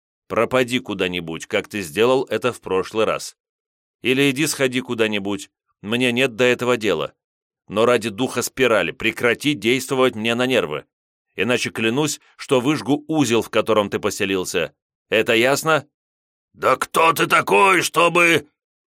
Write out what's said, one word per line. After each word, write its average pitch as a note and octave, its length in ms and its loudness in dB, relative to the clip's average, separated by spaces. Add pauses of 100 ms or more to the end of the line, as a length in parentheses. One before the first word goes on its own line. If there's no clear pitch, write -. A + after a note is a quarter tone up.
(280)
Пропади A#2+ 500 0
куда-нибудь, F2+ 680 -6
как G2+ 220 -2
ты G#2 120 -6
сделал A2 440 0
это A2 280 -4
в - 80 -20
прошлый F#2+ 440 -2
раз. D#2+ 320 -4 (640)
Или C3 280 2
иди C#3 160 -2
сходи B2+ 340 -2
куда-нибудь, G#2+ 680 -4 (320)
мне A#2+ 300 0
нет B2 240 0
до B2 80 2
этого B2 320 2
дела. F2 380 -2 (540)
Но G#2+ 180 2
ради A#2 240 2
духа A#2 320 -4
спирали G#2+ 480 2
прекрати A2+ 640 -2
действовать B2+ 600 0
мне A2+ 200 -2
на B2 120 0
нервы, F2 380 0 (520)
иначе A#2 340 -2
клянусь, B2+ 500 -2 (160)
что C3 240 0
выжгу C3+ 480 -2
узел, A#2+ 340 2
в - 80 -16
котором G#2 400 0
ты G#2+ 80 -4
поселился. F#2+ 760 -4 (340)
Это A2 260 2
ясно?" C#3 520 0 (680)
"Да B2+ 240 0
кто D#3+ 360 2
ты D#3+ 140 -2
такой, F3+ 560 4
чтобы..." E3+ 680 2 (420)